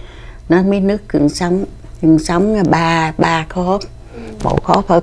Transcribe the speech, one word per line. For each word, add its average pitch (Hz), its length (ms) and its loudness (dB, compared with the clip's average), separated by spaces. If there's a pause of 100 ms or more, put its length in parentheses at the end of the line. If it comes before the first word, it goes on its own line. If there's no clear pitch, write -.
(480)
nó 175 140 4
mới 196 180 2
nứt 202 280 0
cương 147 200 2
sống. 175 360 -2 (380)
Cương 160 160 6
sống 196 520 0
ba, 165 480 2
ba 160 300 0
khớp. 180 320 -2 (640)
Một - 220 0
khớp 190 240 0
ở 175 140 4